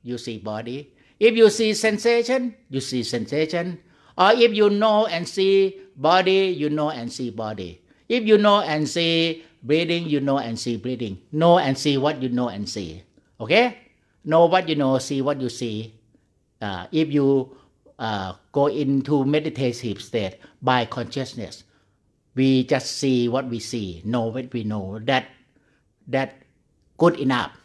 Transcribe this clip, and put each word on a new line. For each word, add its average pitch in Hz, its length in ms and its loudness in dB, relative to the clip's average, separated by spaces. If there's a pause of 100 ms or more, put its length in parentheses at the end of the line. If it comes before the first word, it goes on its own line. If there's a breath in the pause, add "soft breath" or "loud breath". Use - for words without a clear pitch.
you 120 140 -8
see 117 200 -10
body. 113 540 -10 (280 soft breath)
If 220 160 6
you 220 140 8
see 214 240 0
sensation, 233 800 0 (140)
you 135 120 -4
see 127 220 -4
sensation. 160 760 -4 (380 soft breath)
Or 190 160 6
if 233 200 6
you 208 160 4
know 214 360 4
and 175 220 -4
see 190 520 2 (160 loud breath)
body, 185 520 4
you 151 220 -2
know 151 200 -2
and 120 220 -8
see 127 180 -8
body. 104 520 -10 (280 soft breath)
If 233 140 0
you 214 140 6
know 208 240 4
and 151 260 -2
see 165 560 0 (200 loud breath)
breathing, 165 440 0
you 147 120 0
know 139 200 0
and 113 180 -6
see 117 200 -4
breathing. 113 440 -8 (100)
Know 170 280 6
and 135 180 0
see 143 200 0
what 139 240 -2
you 131 80 -4
know 123 200 -2
and 101 180 -8
see. 87 360 -10 (360)
Okay? 202 380 2 (460)
Know 160 220 6
what 175 220 2
you 160 80 0
know, 135 220 0
see 135 240 -4
what 139 200 -2
you 123 80 -4
see. 113 440 -8 (680)
Uh, 92 300 -8
if 156 200 0
you, 139 440 2 (440 loud breath)
uh, 101 340 -6 (200)
go 139 140 2
into 139 580 0
meditative 127 760 -4
state 110 380 -6 (220 loud breath)
by 127 240 2
consciousness, 120 800 -10 (680)
we 131 300 2
just 127 340 -2
see 127 300 0
what 127 220 -2
we 117 100 -6
see, 95 460 -8
know 113 220 -2
what 123 260 -10
we 120 100 -6
know. 104 360 -6
That, 131 280 -2 (800)
that 131 280 -4 (600)
good 170 220 4
enough. 127 320 -2 (140)